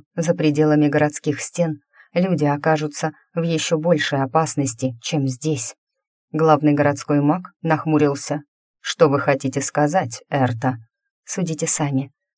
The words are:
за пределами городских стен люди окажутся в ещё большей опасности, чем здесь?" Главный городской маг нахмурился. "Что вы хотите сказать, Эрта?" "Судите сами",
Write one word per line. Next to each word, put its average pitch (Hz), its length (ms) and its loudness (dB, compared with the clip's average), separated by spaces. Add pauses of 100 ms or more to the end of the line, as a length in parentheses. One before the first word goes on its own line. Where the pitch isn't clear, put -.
(160)
за 170 200 0
пределами 151 520 4
городских 151 540 0
стен 160 400 -4 (320)
люди 175 320 0
окажутся 151 640 0 (220)
в 170 80 -2
ещё 165 360 0
большей 151 440 0
опасности, 131 800 -2
чем 143 260 -2
здесь?" 135 480 -4 (560)
Главный 156 420 4
городской 147 480 0
маг 160 400 0
нахмурился. 151 800 0 (380)
"Что - 300 2
вы 139 100 2
хотите 139 420 -2
сказать, 147 680 -2
Эрта?" 127 480 -2 (480)
"Судите 160 420 -4
сами", 139 440 -2 (260)